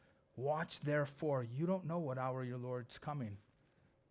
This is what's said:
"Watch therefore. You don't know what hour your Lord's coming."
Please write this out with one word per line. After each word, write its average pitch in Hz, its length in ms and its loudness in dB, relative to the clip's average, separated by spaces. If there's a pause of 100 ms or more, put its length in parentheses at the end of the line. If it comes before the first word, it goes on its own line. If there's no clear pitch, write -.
(340)
"Watch 151 460 0
therefore. 143 600 2
You 127 220 -2
don't 185 200 2
know 165 120 0
what 131 220 0
hour 131 240 0
your 123 160 -2
Lord's 123 400 -4
coming." 120 400 -4 (720)